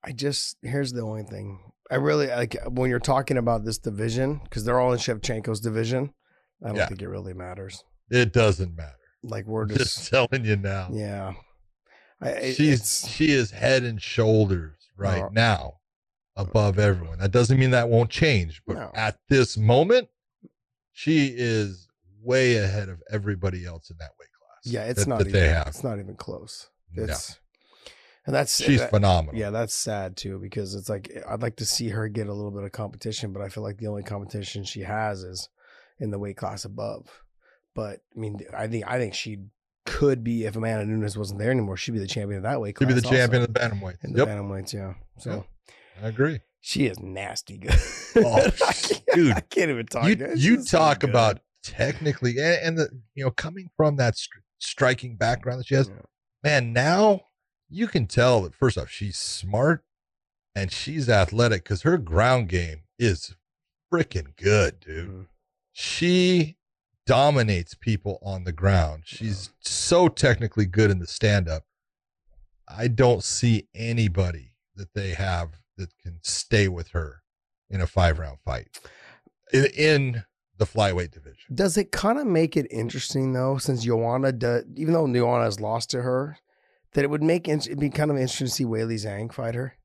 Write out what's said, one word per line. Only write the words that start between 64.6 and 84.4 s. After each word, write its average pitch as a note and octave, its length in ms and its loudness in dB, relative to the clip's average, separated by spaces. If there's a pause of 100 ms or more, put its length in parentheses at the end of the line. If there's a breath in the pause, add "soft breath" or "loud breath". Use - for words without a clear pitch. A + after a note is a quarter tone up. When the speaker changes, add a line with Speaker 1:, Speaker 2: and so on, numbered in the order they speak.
Speaker 2:
dude. E2 300 -12
Speaker 1:
Mm-hmm. F#2 120 -14 (520)
Speaker 2:
She F3+ 840 2 (480)
dominates B2 720 4
people G2+ 480 -2
on F#2+ 220 -8
the F2+ 60 -4
ground. D#2+ 540 2
She's G2 420 -8
Speaker 1:
Yeah. - 60 -20 (160)
Speaker 2:
so F3 380 4
technically A2 580 2
good G2+ 240 4
in F#2+ 100 4
the E2+ 80 -6
stand-up. F#2 580 0 (1040)
I A2 200 -4
don't A#2+ 360 4
see A2+ 520 2
anybody F#2+ 800 -2 (220)
that F#2+ 200 -16
they G2 180 -4
have F2 360 -4 (280)
that F2+ 240 -10
can E2+ 220 -14
stay - 440 0
with F2 220 -4
her D#2 320 -6 (480)
in F#2+ 120 -2
a E2+ 60 0
five-round D#2+ 580 0
fight - 340 -8 (760 loud breath)
in, C3+ 120 6 (120)
in C#3 460 2 (340)
the G#2 80 2
flyweight F2+ 460 0
division. - 420 -18
Speaker 1:
Does F3+ 240 2
it G3+ 140 0
kinda B3 340 0
make E3 300 2
it C#3+ 160 0
interesting, C3 640 -4
though, C3 240 0
since B2+ 260 -2
Joanna, A#2+ 480 0
do, A#2+ 320 -2 (120)